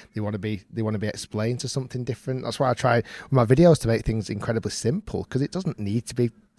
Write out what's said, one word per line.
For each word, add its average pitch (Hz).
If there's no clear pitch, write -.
They 107
wanna 104
be, 107
they 113
wanna 107
be 101
explained 113
to 127
something 127
different. 127
That's 117
why 135
I 120
try 120
with -
my 127
videos 147
to -
make 113
things 110
incredibly 104
simple, 123
'cause -
it 143
doesn't 180
need 104
to -
be 120